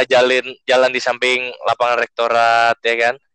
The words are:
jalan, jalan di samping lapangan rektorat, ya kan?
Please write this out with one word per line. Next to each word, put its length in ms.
jalan, 400
jalan 280
di 80
samping 380
lapangan 360
rektorat, 800
ya 160
kan? 180